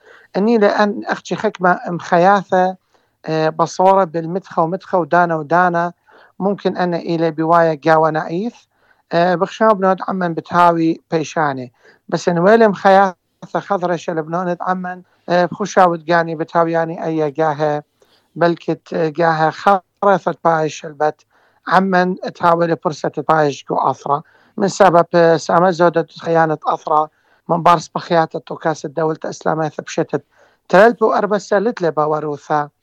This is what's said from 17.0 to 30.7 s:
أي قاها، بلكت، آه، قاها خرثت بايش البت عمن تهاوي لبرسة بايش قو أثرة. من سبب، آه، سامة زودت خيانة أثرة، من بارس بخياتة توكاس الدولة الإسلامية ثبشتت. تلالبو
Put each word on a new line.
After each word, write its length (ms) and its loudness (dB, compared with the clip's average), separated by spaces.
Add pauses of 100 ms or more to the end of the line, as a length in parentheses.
أي 260 -2
قاها، 520 -2 (540)
بلكت، 580 -2
آه، 240 -2
قاها 320 0
خرثت 960 0
بايش 400 -2
البت 400 -4 (440)
عمن 520 2
تهاوي 460 0
لبرسة 460 -4 (160)
بايش 360 0
قو 260 -2
أثرة. 320 -4 (340)
من 120 0
سبب، 460 4
آه، 220 4
سامة 340 2
زودت 480 0
خيانة 480 0
أثرة، 440 -2 (380)
من 140 -2
بارس 260 2
بخياتة 500 -2
توكاس 460 -6
الدولة 400 -4
الإسلامية 440 -4
ثبشتت. 560 -6 (440)
تلالبو 440 4